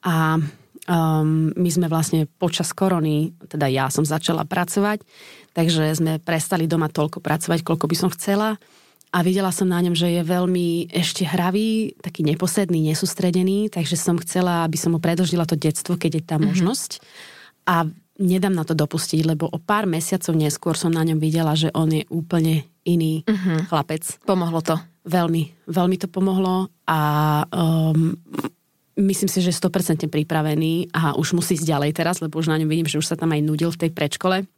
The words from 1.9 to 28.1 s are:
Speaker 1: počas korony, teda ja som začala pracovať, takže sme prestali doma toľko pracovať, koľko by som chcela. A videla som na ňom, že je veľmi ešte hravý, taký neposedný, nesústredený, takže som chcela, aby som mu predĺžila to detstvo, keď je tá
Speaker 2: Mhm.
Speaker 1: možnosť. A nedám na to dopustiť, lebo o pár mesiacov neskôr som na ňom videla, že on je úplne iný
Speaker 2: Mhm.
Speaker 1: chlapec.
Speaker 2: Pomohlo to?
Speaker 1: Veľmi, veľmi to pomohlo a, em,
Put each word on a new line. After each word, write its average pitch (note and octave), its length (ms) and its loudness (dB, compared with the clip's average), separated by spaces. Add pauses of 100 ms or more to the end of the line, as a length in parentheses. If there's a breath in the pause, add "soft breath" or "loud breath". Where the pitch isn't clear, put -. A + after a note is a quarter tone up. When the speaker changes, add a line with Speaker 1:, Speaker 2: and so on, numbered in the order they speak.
Speaker 1:
počas E3+ 420 -4
korony, D#3+ 600 0 (140)
teda D3 220 -2
ja C3 200 2
som C#3+ 160 0
začala D3+ 400 0
pracovať, G3+ 560 0 (520 loud breath)
takže E3 320 2 (100)
sme D#3+ 240 0
prestali E3 480 -2
doma E3 220 0
toľko D#3 320 -2
pracovať, D#3+ 420 0
koľko E3 260 -2
by D#3+ 100 0
som F3+ 120 2
chcela. G#3 500 -2 (480 soft breath)
A F3+ 120 -2
videla F#3 320 2
som G3 140 -2
na F3 140 2
ňom, F3 140 2
že E3+ 160 2
je E3+ 120 2
veľmi F3+ 460 0 (220)
ešte - 340 -2
hravý, G3 760 0
taký - 260 -6
neposedný, E3 600 0
nesústredený, F#3 840 0
takže F3 260 -2
som E3+ 220 0
chcela, F3 460 0
aby D#3+ 120 -2
som E3+ 160 0
mu E3 80 2
predĺžila E3+ 460 0
to E3 100 0
detstvo, D#3 400 -2
keď E3+ 180 -2
je D#3+ 120 -2
tá D#3+ 100 -4
Speaker 2:
Mhm. D3+ 100 2
Speaker 1:
možnosť. F#3+ 460 0 (720 loud breath)
A E3+ 220 2 (300)
nedám F#3+ 340 2
na E3+ 120 0
to E3 100 -2
dopustiť, D#3 500 0
lebo D#3+ 240 0
o - 120 -6
pár G#3 260 0
mesiacov E3+ 480 -2
neskôr D#3 420 0
som E3+ 140 -2
na D#3+ 140 0
ňom D#3+ 160 2
videla, D#3 340 2
že D#3 180 2
on D#3+ 180 0
je D#3 200 0
úplne D#3+ 580 0 (160)
iný D#3+ 400 0
Speaker 2:
Mhm. F#3 440 0
Speaker 1:
chlapec. D#3 360 -2 (200)
Speaker 2:
Pomohlo E3+ 380 0
to? D#3+ 140 0 (280)
Speaker 1:
Veľmi, E3 400 0 (220)
veľmi F3+ 320 2
to F#3+ 100 -6
pomohlo F#3+ 600 0 (140)
a, D#3+ 180 0 (460)
em, D#3+ 680 2 (840)